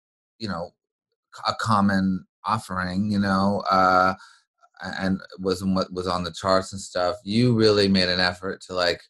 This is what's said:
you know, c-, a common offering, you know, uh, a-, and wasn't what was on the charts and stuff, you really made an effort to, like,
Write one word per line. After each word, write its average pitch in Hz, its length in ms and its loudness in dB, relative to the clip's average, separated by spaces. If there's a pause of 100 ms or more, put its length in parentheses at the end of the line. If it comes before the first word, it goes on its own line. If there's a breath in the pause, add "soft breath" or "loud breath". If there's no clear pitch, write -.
(400)
you 113 100 -10
know, 87 220 -8 (640)
c-, - 120 -16
a 107 140 -2
common 98 640 2 (200)
offering, 95 680 -4
you 101 80 0
know, 98 520 0
uh, 92 440 4 (680 loud breath)
a-, 92 180 -10
and 95 200 0 (180)
wasn't 95 360 -2
what 92 180 -2
was 90 140 -6
on 90 180 -2
the 85 80 -8
charts 95 400 -2
and 98 80 -12
stuff, 90 440 -4
you 117 300 2
really 104 340 4
made 95 200 4
an 90 120 -2
effort 92 420 -4
to, 92 120 -14
like, 87 360 0